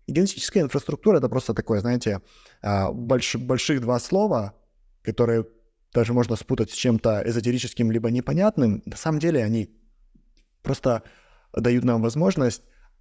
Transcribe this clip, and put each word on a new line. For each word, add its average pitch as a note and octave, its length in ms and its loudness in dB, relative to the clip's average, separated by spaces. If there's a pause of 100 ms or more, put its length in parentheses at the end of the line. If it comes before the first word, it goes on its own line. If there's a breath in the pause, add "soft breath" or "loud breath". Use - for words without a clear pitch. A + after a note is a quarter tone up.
И - 60 -6
генетическая F#3 500 0
инфраструктура — D3 560 0
это B2+ 100 2
просто B2 260 -2
такое, G#2+ 260 0
знаете, A2 400 -2 (420 soft breath)
а, G2+ 300 0
больш-, A#2+ 440 -2
больших B2+ 440 -2
два A#2+ 180 0
слова, E3 560 -2 (480)
которые A2+ 440 0 (460)
даже A#2 200 2
можно A#2+ 240 2
спутать A#2 340 -2
с - 40 -12
чем-то A2+ 500 0
эзотерическим A#2+ 640 -2
либо A2+ 200 0
непонятным. C#3+ 760 0
На - 120 -14
самом D#3 220 -2
деле D#3 240 2
они G#2+ 280 -2 (920)
просто B2+ 400 0 (500 soft breath)
дают B2 320 2
нам A#2 180 2
возможность C#3 600 0 (380)